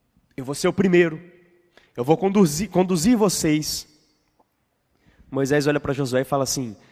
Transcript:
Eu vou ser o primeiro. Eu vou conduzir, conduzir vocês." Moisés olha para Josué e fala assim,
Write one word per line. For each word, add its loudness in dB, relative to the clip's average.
Eu -12
vou -8
ser -2
o 0
primeiro. 4
Eu -6
vou 2
conduzir, 0
conduzir 2
vocês." -2
Moisés 0
olha 2
para -4
Josué -2
e -2
fala -2
assim, -6